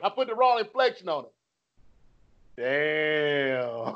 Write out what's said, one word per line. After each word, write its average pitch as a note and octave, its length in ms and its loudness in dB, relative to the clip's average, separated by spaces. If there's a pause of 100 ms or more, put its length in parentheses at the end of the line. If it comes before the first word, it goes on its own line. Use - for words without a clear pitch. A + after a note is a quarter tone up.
I F#3+ 60 2
put C4 180 -2
the A3+ 80 -4
wrong B3 240 4
inflection A3 500 0
on D3 160 -2
it. - 60 -20 (1300)
Damn. C#3 1400 -2